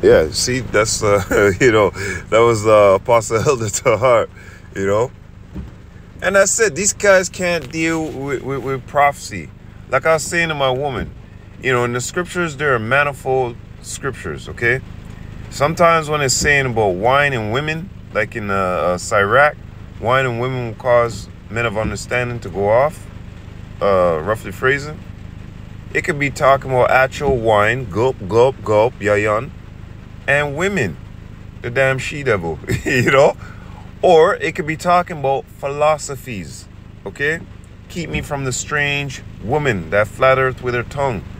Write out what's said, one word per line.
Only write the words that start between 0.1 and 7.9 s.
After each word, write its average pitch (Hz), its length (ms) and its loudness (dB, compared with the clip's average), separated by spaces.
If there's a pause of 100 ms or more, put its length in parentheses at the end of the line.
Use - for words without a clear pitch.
see, 127 300 -2
that's, 107 420 0
uh, 101 200 4 (360)
<laughs> - 40 0
you 131 100 6
know, 104 180 4 (400)
that 110 100 4
was, 117 280 4
uh, 104 340 8
Apostle 117 360 2
<laughs> 98 100 2
Elder 113 220 0
Tahar, 117 580 2 (480)
you 98 100 -4
know? 104 260 0 (1080)
And 190 140 0
that's 196 240 4
it. 202 160 2
These 202 180 -2
guys 190 360 4
can't 175 420 -4
deal 160 340 -2